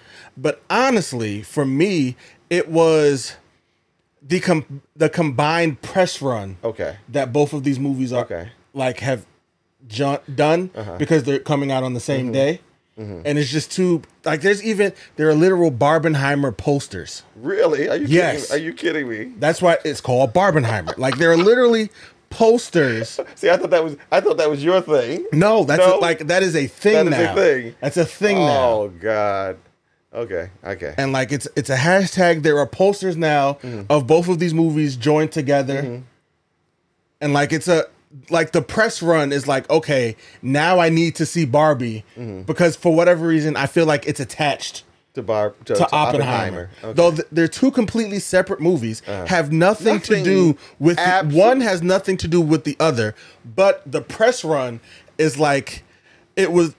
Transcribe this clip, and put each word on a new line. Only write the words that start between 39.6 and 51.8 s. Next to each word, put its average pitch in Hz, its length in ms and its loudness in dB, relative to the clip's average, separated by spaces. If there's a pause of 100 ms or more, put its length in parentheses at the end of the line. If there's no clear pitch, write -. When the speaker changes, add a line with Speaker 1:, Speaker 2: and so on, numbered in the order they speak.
Speaker 1:
"Okay, 135 460 0 (260)
now 151 380 2
I 165 100 4
need 165 260 2
to 160 100 -2
see 170 200 -2
Barbie," 123 600 0 (100)
Speaker 2:
Mm-hmm. 107 280 -12
Speaker 1:
because 165 340 0
for 170 180 2
whatever 170 320 4
reason, 156 300 0
I 139 100 -2
feel 165 180 2
like 147 220 0
it's 147 140 -4
attached - 600 -6 (320)
Speaker 2:
To 135 80 -10
Bar-, 107 260 -2 (160)
to, 123 80 -2
Speaker 1:
to - 20 0
Speaker 2:
to - 180 0
Speaker 1:
Oppenheimer. 147 300 0
Speaker 2:
Oppenheimer. 92 460 -4 (140)
Okay. 113 100 -10
Speaker 1:
Though 170 180 4
th-, 156 220 -6
they're 165 160 2
two 262 200 0
completely 220 500 -2
separate 185 420 -2
movies, 123 440 -2
Speaker 2:
Uh-huh. 98 200 -8
Speaker 1:
have 165 260 0
nothing 202 500 2
to - 120 -2
Speaker 2:
Nothing 196 100 0
Speaker 1:
do 180 340 4 (220)
with, 160 180 2
Speaker 2:
abso- 180 360 0
Speaker 1:
one 226 280 6
has 185 220 0